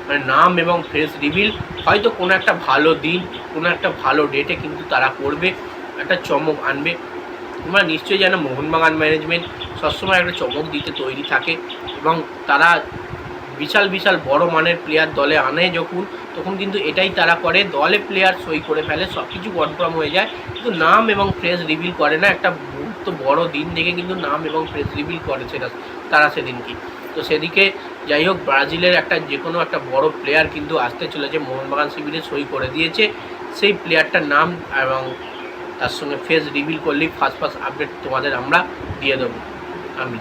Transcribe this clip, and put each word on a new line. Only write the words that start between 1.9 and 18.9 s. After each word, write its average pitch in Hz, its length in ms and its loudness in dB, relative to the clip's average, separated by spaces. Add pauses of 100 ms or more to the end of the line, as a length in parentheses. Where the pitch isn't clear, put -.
কোনো 185 240 0
একটা 185 180 2 (140)
ভালো 147 240 4 (140)
দিন, 175 160 0 (320)
কোনো 160 160 -2
একটা 175 200 0 (120)
ভালো 143 260 2
ডেটে 143 360 0
কিন্তু 151 260 -8
তারা 131 200 4 (100)
করবে, 151 300 0 (540)
একটা 180 140 0 (100)
চমক 151 300 2 (120)
আনবে। 147 240 -2 (720)
তোমরা 190 280 4
নিশ্চয়ই 190 320 0
জানো 185 140 6 (100)
মোহনবাগান 156 500 2
ম্যানেজমেন্ট 156 480 2 (340)
সবসময় 185 420 2
একটা 175 180 -2
চমক 139 260 -2 (100)
দিতে 143 160 -4 (100)
তৈরি 131 280 -4
থাকে, 143 240 0 (460)
এবং 160 160 2 (320)
তারা 151 220 6 (920)
বিশাল 196 300 4
বিশাল 190 280 2 (120)
বড় 147 160 4 (100)
মানের 165 300 4
প্লেয়ার 156 300 2
দলে 143 220 4 (120)
আনে 160 160 2 (140)
যখন, 180 240 -4 (300)
তখন 175 240 -4
কিন্তু 196 200 -4 (120)
এটাই 185 300 2
তারা 170 160 6 (100)
করে, 170 160 4 (160)
দলে 170 220 4 (100)
প্লেয়ার 190 340 4
সই 160 260 -2
করে 156 200 0
ফেলে, 156 160 0 (100)